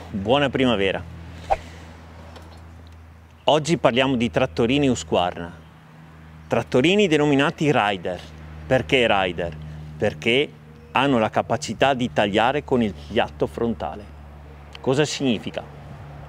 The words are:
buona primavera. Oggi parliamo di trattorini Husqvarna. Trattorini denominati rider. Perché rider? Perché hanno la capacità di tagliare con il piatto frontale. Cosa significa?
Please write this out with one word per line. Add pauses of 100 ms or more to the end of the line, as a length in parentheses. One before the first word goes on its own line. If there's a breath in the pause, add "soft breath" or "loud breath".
(100)
buona
primavera. (2500 loud breath)
Oggi
parliamo
di
trattorini
Husqvarna. (960)
Trattorini
denominati
rider. (460)
Perché
rider? (400 loud breath)
Perché (420)
hanno
la
capacità
di
tagliare
con
il
piatto
frontale. (760)
Cosa
significa? (680)